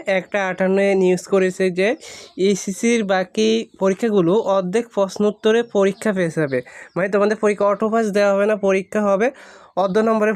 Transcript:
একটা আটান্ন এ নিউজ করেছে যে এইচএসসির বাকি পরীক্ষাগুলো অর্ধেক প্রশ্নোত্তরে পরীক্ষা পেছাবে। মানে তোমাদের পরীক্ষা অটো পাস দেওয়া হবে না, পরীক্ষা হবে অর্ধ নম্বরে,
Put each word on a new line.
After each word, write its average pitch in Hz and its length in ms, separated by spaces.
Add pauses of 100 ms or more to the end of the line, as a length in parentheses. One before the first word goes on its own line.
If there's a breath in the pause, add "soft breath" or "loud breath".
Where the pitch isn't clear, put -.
(180)
একটা 196 300
আটান্ন 185 300 (100)
এ 196 80
নিউজ 185 280 (100)
করেছে 185 380
যে 185 160 (580 loud breath)
এইচএসসির 208 600
বাকি 190 440 (300)
পরীক্ষাগুলো 190 540 (220)
অর্ধেক 196 380
প্রশ্নোত্তরে 208 680 (120)
পরীক্ষা 196 400
পেছাবে। 156 460 (340 loud breath)
মানে 180 160
তোমাদের 208 320
পরীক্ষা 208 260
অটো 208 220
পাস 226 240
দেওয়া 202 200
হবে 202 140
না, 214 160
পরীক্ষা 196 460
হবে 196 180 (480 loud breath)
অর্ধ 185 200 (120)
নম্বরে, 220 280